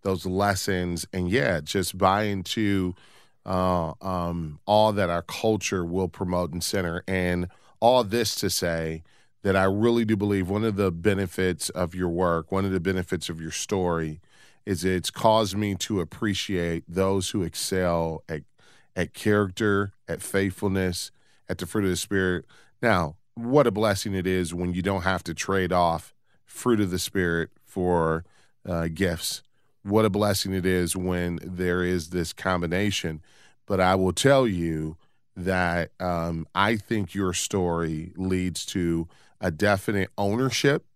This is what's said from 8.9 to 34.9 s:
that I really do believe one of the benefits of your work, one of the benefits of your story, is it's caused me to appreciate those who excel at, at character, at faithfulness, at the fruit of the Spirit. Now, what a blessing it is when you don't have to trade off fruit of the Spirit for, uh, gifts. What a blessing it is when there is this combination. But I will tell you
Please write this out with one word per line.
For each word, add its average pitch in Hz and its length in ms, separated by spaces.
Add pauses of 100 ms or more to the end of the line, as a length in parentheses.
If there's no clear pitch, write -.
that 95 120
I 95 80
really 113 400
do 107 140
believe 98 320
one 107 160
of 107 100
the 95 160
benefits 92 800
of 90 260
your 90 140
work, 85 420
one 95 140
of 95 80
the 92 80
benefits 92 480
of 82 100
your 80 120
story, 82 680 (460)
is 90 180
it's 92 260
caused 110 460
me 104 200
to 95 260
appreciate 85 840
those 95 440
who 107 120
excel 85 840
at, 78 140 (560)
at 85 160
character, 104 800 (160)
at 82 120
faithfulness, 95 920 (360)
at 92 120
the 90 60
fruit 101 200
of 92 60
the 90 40
Spirit. 92 480 (380)
Now, 90 340 (200)
what 123 320
a 113 40
blessing 101 420
it 92 140
is 90 260
when 90 200
you 90 80
don't 95 220
have 92 200
to 82 100
trade 95 380
off 85 420 (300)
fruit 113 380
of 92 100
the 90 80
Spirit 85 520 (140)
for, 85 600 (420)
uh, 85 260
gifts. 85 500 (420)
What 107 200
a 107 40
blessing 101 440
it 90 120
is 90 300
when 90 480
there 90 400
is 87 280
this 87 200
combination. 90 880 (440)
But 95 160
I 92 140
will 92 180
tell 135 340
you 80 480 (400)